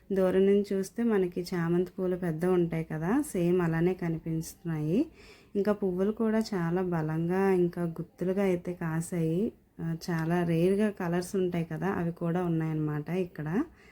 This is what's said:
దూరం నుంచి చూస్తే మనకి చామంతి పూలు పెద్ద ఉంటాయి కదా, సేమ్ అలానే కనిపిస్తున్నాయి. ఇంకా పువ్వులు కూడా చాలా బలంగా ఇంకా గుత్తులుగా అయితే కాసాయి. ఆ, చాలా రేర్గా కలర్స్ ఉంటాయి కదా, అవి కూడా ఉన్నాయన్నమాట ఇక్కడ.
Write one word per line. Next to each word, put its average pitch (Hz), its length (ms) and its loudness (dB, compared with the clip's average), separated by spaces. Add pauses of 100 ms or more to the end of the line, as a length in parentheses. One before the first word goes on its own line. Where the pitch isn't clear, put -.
(120)
దూరం 185 340 4
నుంచి 202 220 4
చూస్తే 190 340 -4
మనకి 185 380 2
చామంతి 175 520 0
పూలు 185 240 -2
పెద్ద 170 300 -2
ఉంటాయి 170 380 2
కదా, 160 260 -4 (120)
సేమ్ 175 380 2
అలానే 165 340 2
కనిపిస్తున్నాయి. 165 1040 -4 (580)
ఇంకా 202 160 2
పువ్వులు 196 400 0
కూడా 220 280 0
చాలా 180 420 -2
బలంగా 170 600 0 (100)
ఇంకా 175 320 2
గుత్తులుగా 175 580 -4
అయితే 180 300 0
కాసాయి. 165 680 -2 (380)
ఆ, 165 240 -4
చాలా 165 400 -2
రేర్గా 180 480 2
కలర్స్ 180 460 -4
ఉంటాయి 175 280 0
కదా, 160 240 -4
అవి 175 240 -2
కూడా 170 320 -2
ఉన్నాయన్నమాట 156 720 -2
ఇక్కడ. 175 320 -4 (440)